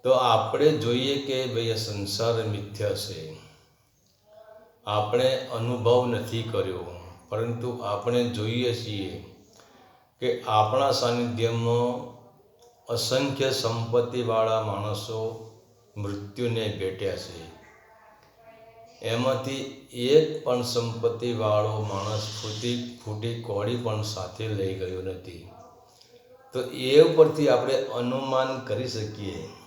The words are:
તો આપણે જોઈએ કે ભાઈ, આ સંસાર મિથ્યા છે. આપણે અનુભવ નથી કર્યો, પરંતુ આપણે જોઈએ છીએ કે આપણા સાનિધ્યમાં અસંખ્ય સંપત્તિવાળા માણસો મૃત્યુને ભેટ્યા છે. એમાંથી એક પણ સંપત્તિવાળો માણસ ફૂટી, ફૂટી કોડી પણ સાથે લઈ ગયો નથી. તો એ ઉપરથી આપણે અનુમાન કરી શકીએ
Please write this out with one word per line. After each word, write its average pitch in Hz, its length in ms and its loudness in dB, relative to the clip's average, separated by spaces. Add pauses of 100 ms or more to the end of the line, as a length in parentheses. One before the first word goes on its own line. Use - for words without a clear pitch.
તો 127 80 4
આપણે 127 580 4
જોઈએ 127 480 2
કે 131 300 -2
ભાઈ, 117 240 -2
આ 107 40 0
સંસાર 110 680 -2
મિથ્યા 104 460 -4
છે. 98 460 -8 (1500)
આપણે 123 520 2
અનુભવ 117 680 2
નથી 113 380 -2
કર્યો, 95 420 -2 (440)
પરંતુ 117 540 -4
આપણે 110 400 0
જોઈએ 117 500 0
છીએ 95 520 -6 (920)
કે 127 280 0
આપણા 113 440 4
સાનિધ્યમાં 120 1200 0 (720)
અસંખ્ય 131 640 0
સંપત્તિવાળા 113 1120 0
માણસો 107 880 -6 (460)
મૃત્યુને 104 800 -4
ભેટ્યા 95 360 -2
છે. 82 400 -14 (1500)
એમાંથી 127 880 -4
એક 135 500 4
પણ 123 180 0
સંપત્તિવાળો 110 1200 0
માણસ 101 400 -4
ફૂટી, 110 840 -6
ફૂટી 117 360 -6
કોડી 104 340 -2
પણ 110 260 -2
સાથે 104 460 -6
લઈ 98 260 -2
ગયો 92 280 -6
નથી. 90 480 -12 (1040)
તો 127 80 -2
એ 131 400 6
ઉપરથી 156 480 8
આપણે 123 240 4
અનુમાન 131 920 0
કરી 127 220 -4
શકીએ 101 600 -6 (180)